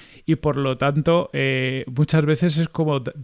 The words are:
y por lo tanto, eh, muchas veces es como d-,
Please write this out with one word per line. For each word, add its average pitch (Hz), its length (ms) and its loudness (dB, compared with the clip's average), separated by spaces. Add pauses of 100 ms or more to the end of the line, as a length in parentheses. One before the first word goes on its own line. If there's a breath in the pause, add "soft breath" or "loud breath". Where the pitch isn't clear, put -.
(240 loud breath)
y 160 120 2
por 147 200 0
lo 135 200 -2
tanto, 156 560 2
eh, 131 600 -2
muchas 151 320 2
veces 156 340 2
es 165 100 0
como 151 320 0
d-, 123 100 -8 (140)